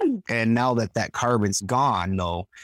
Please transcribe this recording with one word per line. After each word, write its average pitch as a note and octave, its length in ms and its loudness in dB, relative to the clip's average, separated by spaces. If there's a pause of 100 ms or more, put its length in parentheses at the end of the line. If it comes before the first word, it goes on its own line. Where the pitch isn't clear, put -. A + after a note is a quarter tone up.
(280)
and A2+ 240 2
now B2 220 2
that A#2 180 -2
that G#2+ 200 -4
carbon's G#2+ 500 0
gone, G2 540 0
though, F2 320 -4 (160)